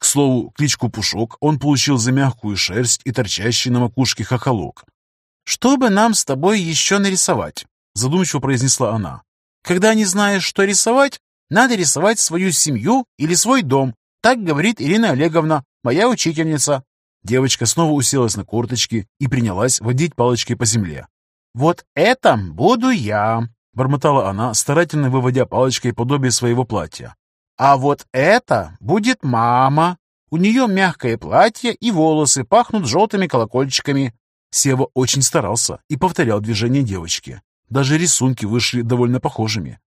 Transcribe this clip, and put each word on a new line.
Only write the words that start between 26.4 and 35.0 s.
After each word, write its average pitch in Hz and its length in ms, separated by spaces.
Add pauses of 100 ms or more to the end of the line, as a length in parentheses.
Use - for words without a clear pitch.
платья. 87 500 (420)
"А 139 200
вот 139 340
это 131 680
будет 214 440
мама. 131 760 (320)
У 156 80
неё 226 300
мягкое 185 500
платье 190 560
и 226 180
волосы 156 520
пахнут 208 440
жёлтыми 190 400
колокольчиками". 131 880 (360)
Сева 131 420
очень 131 280